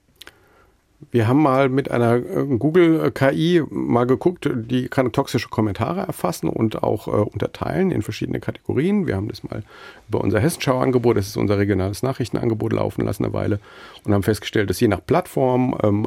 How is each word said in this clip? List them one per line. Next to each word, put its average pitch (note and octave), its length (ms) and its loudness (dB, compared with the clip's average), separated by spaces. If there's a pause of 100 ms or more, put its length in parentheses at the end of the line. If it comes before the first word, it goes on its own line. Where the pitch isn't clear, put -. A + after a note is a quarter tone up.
(1120)
Wir A2+ 160 2
haben C3 160 4
mal C3+ 260 4
mit C3 220 -2
einer, A#2+ 240 2
äh, C#3 320 -2 (120)
Google, D#3+ 480 4
äh, C#3+ 40 2
K C3+ 220 2
I E3 280 2 (100)
mal C3 360 0
geguckt, C#3+ 480 0
die B2 320 -2
kann B2+ 240 0
toxische - 380 -2
Kommentare A2+ 540 -2
erfassen - 460 -4
und - 360 -2
auch, A2+ 240 -2
äh, - 20 -4
unterteilen - 800 -2
in - 120 -2
verschiedene - 360 -6
Kategorien. E3+ 680 -2
Wir G#2 80 0
haben G2 100 -4
das - 160 -10
mal - 220 -10 (440)
über G#2+ 120 -2
unser G#2 180 0
Hessenschau-Angebot, B2+ 800 2
das G2+ 100 -2
ist - 100 -12
unser G#2 220 0
regionales G2+ 460 0
Nachrichtenangebot, A2+ 680 -2
laufen G#2+ 320 0
lassen A2 200 -2
eine G#2+ 80 -2
Weile G#2 260 -2 (460)
und G2+ 100 2
haben G2+ 80 2
festgestellt, G#2 480 0
dass F#2 80 -4
je A#2+ 80 4
nach G2 180 0
Plattform, B2+ 800 0
ähm, G#2 240 2